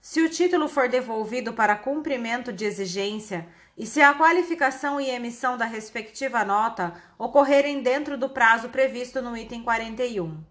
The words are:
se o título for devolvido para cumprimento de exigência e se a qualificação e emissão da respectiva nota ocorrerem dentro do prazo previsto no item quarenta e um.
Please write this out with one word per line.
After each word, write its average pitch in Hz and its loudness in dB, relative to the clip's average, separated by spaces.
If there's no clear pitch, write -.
se - 0
o 320 2
título 349 2
for 247 2
devolvido 220 -2
para 208 2
cumprimento 254 -4
de 196 -6
exigência 196 -4
e 226 -10
se 294 0
a 285 8
qualificação 320 2
e 269 -4
emissão 247 -4
da 233 -2
respectiva 226 -6
nota 202 0
ocorrerem 277 4
dentro 285 0
do 262 -2
prazo 233 4
previsto 247 -2
no 240 -8
item 233 -10
quarenta 226 -2
e 233 -4
um. 160 -8